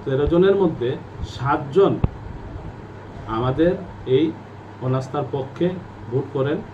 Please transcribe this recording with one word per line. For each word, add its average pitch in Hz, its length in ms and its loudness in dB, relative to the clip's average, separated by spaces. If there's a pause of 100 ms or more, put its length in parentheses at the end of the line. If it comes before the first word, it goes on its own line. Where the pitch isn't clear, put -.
তেরো 139 220 2
জনের 185 300 6
মধ্যে 143 400 2 (320)
সাতজন 143 680 2 (1300)
আমাদের 131 460 2 (340)
এই 135 240 4 (520)
অনাস্থার 131 500 0
পক্ষে 143 360 -2 (420)
ভোট 127 220 0
করেন 143 240 0 (180)